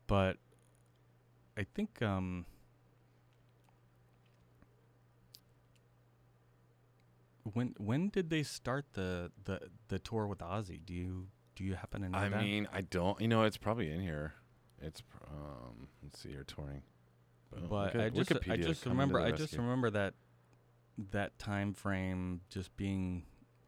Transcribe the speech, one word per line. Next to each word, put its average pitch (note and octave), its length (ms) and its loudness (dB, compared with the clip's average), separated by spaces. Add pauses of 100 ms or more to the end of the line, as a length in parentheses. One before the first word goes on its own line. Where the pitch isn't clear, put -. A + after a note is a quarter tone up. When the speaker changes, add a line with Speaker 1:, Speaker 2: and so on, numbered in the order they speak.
Speaker 1:
but F#2+ 320 6 (1200)
I G2+ 80 -2
think, - 380 -4
um, F#2 420 2 (4000)
when, A#2+ 260 0
when C3 300 2
did F#3 220 0
they D#3+ 120 2
start C3+ 520 -4
the, F2+ 360 -2 (140)
the, F#2+ 160 -4 (280)
the F#2+ 100 -2
tour A2 280 -2
with G2+ 120 -4
Ozzy? F#2 460 -4
Do F2 100 -8
you, F#2 320 -4 (300)
do G2 80 -6
you F#2+ 100 0
happen - 280 -6
to F#2 60 -2
know F#2 100 2
Speaker 2:
I G2+ 100 4
Speaker 1:
that? G#2 140 2
Speaker 2:
mean, G#2 300 2
I G2 100 -2
don't. F#2 380 2
You A2 80 4
know, A2+ 140 8
it's A2 160 4
probably G#2 320 0
in D#2+ 100 -2
here. D#2 340 -2 (460)
It's D#2 220 -10
pr-, - 280 -20
um, B1+ 580 -12 (140)
let's - 180 -16
see, - 100 -10
you're C#2 140 -10
touring. C#2+ 380 -8 (680)
Boom. - 160 -6
Speaker 1:
But G2+ 260 0
Speaker 2:
Wiki-, A2+ 100 4
Speaker 1:
I A2 60 2
just, D3+ 220 2
I - 20 6
Speaker 2:
Wikipedia E3 300 2
Speaker 1:
just D#3+ 180 2
Speaker 2:
coming - 0 -
to C3 80 -2
Speaker 1:
remember, C3+ 300 4
Speaker 2:
the F2 60 4
Speaker 1:
I - 40 4
just D#3 100 0 (120)
Speaker 2:
rescue. - 100 -2
Speaker 1:
remember B2 280 2
that, G2+ 240 0 (960)
that G2+ 280 -2
time G2+ 360 0
frame F#2 640 0 (100)
just - 260 -6
being F#2 480 0 (440)